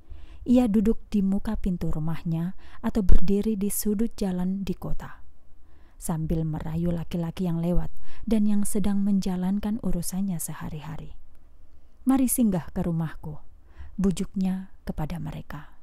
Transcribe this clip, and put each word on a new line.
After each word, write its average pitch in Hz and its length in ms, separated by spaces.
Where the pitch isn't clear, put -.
Ia 254 220
duduk 220 320
di 208 80
muka 202 400
pintu 175 320
rumahnya 165 640
atau 226 240
berdiri 202 480
di 202 160
sudut 208 480
jalan 185 480
di 180 80
kota, - 480
sambil 160 420
merayu 160 460
laki-laki 170 560
yang 165 160
lewat 170 320
dan 214 240
yang 202 160
sedang 202 400
menjalankan 196 800
urusannya 180 560
sehari-hari. 151 720
"Mari 262 240
singgah 208 460
ke 185 80
rumahku," 160 580
bujuknya 190 760
kepada 170 380
mereka. 156 600